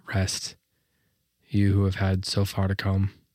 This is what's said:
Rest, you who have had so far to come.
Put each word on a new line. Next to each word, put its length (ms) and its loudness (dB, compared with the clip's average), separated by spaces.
Rest, 480 -4
you 240 4
who 100 4
have 120 0
had 300 0
so 200 0
far 220 -2
to 80 0
come. 360 0